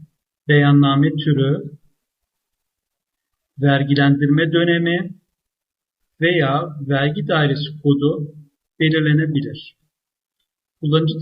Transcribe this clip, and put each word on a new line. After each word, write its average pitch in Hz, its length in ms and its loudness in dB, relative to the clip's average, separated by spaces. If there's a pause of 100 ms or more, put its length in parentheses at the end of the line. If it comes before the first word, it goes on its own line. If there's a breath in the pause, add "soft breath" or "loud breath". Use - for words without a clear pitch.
(480)
beyanname 143 640 4 (140)
türü, 143 540 -2 (1800)
vergilendirme 143 920 2
dönemi 170 720 -2 (960)
veya 160 480 0 (200)
vergi 143 400 -2
dairesi 147 540 -2
kodu 143 520 0 (460)
belirlenebilir. 151 960 -2 (1040)
Kullanıcı 156 420 0